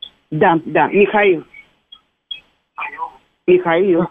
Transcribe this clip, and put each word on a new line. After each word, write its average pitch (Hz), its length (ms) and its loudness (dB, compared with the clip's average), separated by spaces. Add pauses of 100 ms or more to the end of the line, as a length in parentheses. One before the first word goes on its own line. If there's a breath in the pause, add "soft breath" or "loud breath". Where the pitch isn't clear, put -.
(300)
Да, 165 360 2
да, 151 240 0
Михаил. 196 560 2 (2000)
Михаил, 180 640 2